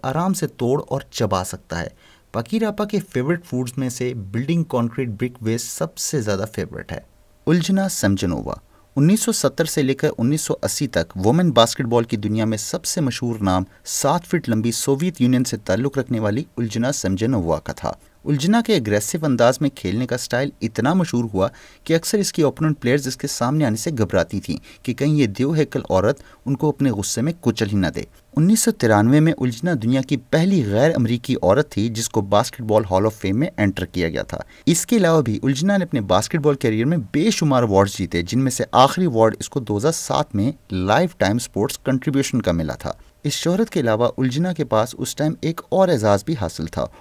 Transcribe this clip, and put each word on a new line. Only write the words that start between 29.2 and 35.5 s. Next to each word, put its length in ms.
उलझना 420
दुनिया 260
की 160
पहली 360
गैर 280
अमरीकी 520
औरत 340
थी 120
जिसको 340
बास्केटबॉल 600
हॉल 200
ऑफ 140
फेम 180
में 120
एंटर 360
किया 240
गया 160
था। 180
इसके 280
अलावा 260
भी 180
उलझना 380